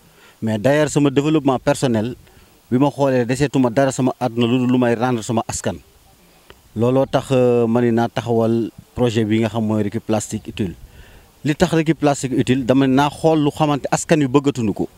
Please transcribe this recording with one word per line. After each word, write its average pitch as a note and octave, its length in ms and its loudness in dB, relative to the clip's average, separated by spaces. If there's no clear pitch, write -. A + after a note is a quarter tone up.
Mais A2 160 -2
d'ailleurs, C#3 320 2
sama C#3+ 200 2
développement C#3 500 0
personnel, B2 560 0
bi A#2+ 80 0
ma C#3+ 140 4
xoolee C3 340 0
deseetuma B2+ 440 0
dara C3+ 240 0
sama B2+ 260 0
àdduna A#2+ 280 -2
lu B2 120 0
dul B2 140 0
lu C3 40 2
may A#2+ 160 2
rendre A#2 300 -2
sama A2+ 240 -2
askan. - 300 -8
Looloo B2+ 300 2
tax, B2+ 260 -4
euh, B2 340 4
ma A2+ 160 2
ni A#2+ 120 2
naa A#2 160 0
taxawal A2+ 600 0
projet A#2 300 0
bi A2 160 0
nga A2+ 80 0
xam A2+ 180 -4
mooy G#2+ 180 0
Récup G#2 220 -6
Plastique G#2+ 420 -4
Utile. F2 260 -6
Li D3 100 0
tax E3+ 180 0
Récup D#3+ 240 0
Plastique C#3+ 400 -2
Utile, B2+ 280 0
dama C3+ 200 2
naa C3+ 240 2
xool D#3+ 320 0
lu D3 100 2
xamante D3 380 -2
askan - 300 0
wi C#3+ 80 0
bëggatuñu B2+ 460 0
ko. - 240 -4